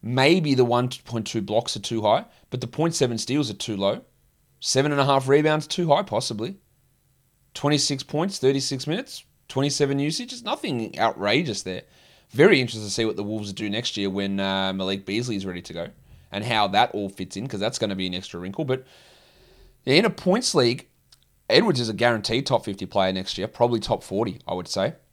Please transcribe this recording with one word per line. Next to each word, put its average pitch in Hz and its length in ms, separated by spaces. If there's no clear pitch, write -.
Maybe 139 540
the 127 100
one 123 260
point 113 220
two 113 140
blocks 107 360
are 104 40
too 110 220
high, 113 240
but 127 100
the 120 60
point 165 280
seven 120 240
steals 131 320
are 101 40
too 107 220
low. 98 260
Seven 147 320
and 143 80
a 135 60
half 135 220
rebounds, 151 380
too 170 220
high, 151 140
possibly. 120 540
Twenty-six 143 480
points, 180 360
thirty-six 135 480
minutes, 196 380
twenty-seven 139 500
usage. 156 320
There's 240 140
nothing 139 540
outrageous 110 640
there. 92 200
Very 151 300
interested 110 280
to 98 40
see 117 120
what 110 100
the 101 80
Wolves 104 300
do 104 180
next 113 260
year 98 140
when, 98 300
uh, 95 320
Malik 95 340
Beasley 113 300
is 98 100
ready 87 160
to - 100
go 85 160
and 101 120
how 110 240
that 101 220
all 101 180
fits 95 280
in, 107 100
'cause 110 140
that's 110 180
gonna 101 160
be 95 140
an 90 60
extra 90 260
wrinkle. 98 240
But, 127 200
yeah, 127 100
in 185 100
a 214 60
points 214 420
league, 127 360
Edwards 120 300
is 117 100
a 110 40
guaranteed 117 540
top 117 180
fifty 95 220
player 95 260
next 92 260
year, 92 80
probably 120 320
top 107 240
forty, 101 460
I 87 60
would 90 120
say 101 280